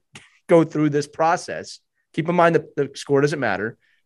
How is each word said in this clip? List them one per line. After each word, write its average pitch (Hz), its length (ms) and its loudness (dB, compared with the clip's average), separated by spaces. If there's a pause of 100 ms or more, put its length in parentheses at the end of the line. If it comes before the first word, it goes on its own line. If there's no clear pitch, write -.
(220)
<laughs> - 260 -20
go 165 160 6
through 151 260 -2
this 147 180 -2
process. 160 720 -4 (340)
Keep 160 160 -4
in 175 60 -2
mind 170 200 4
that - 200 -2
the 139 200 -4
score 139 260 0
doesn't 147 180 0
matter. 110 380 -4 (280)